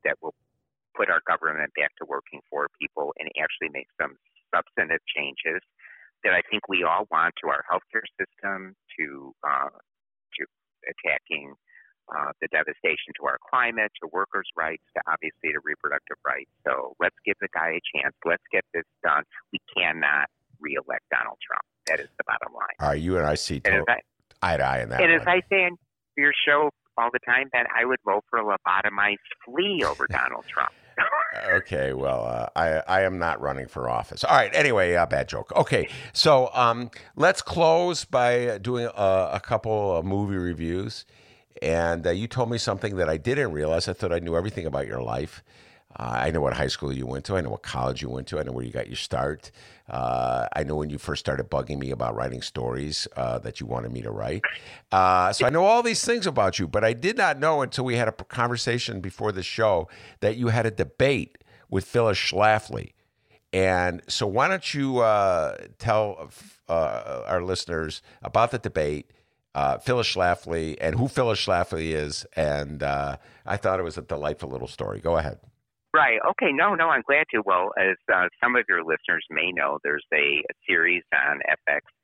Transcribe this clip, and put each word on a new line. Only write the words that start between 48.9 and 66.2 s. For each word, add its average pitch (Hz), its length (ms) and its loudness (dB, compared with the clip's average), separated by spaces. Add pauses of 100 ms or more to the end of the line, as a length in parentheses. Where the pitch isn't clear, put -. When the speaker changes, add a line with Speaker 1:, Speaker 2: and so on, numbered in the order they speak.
Speaker 2:
start. - 560 -4 (360)
Uh, 62 640 -2
I 76 100 -2
know 71 140 -4
when 76 120 -4
you 71 80 -8
first 71 220 -6
started 67 320 -4
bugging 69 260 -4
me 67 140 -4
about 60 240 -4
writing 62 260 -4
stories, 65 720 -6
uh, 62 240 -2
that 60 200 -12
you 65 80 -8
wanted 58 240 -6
me 62 100 -8
to 53 80 -8
write. 55 320 -6 (500)
Uh, 92 420 6
so - 120 2
I 127 60 4
know 165 140 4
all 233 180 6
these 226 200 0
things 233 220 0
about 117 320 2
you, 92 100 0
but 101 160 0
I 113 100 4
did 143 220 -2
not 180 220 2
know 147 240 2
until 127 240 -2
we 123 100 0
had 117 120 2
a 110 40 0
p-, - 140 -10
conversation 120 760 -2
before 104 300 -4
the 95 120 -4
show 95 440 2 (340)
that 107 140 2
you 120 120 -2
had 113 180 2
a 110 60 0
debate 120 680 0 (320)
with 95 160 -2
Phyllis 113 320 2
Schlafly. 101 760 0 (580)
And 90 560 2
so - 180 -2
why 110 220 2
don't 185 260 -2
you, 135 240 0
uh, 95 600 4 (200)
tell, 104 540 0 (360)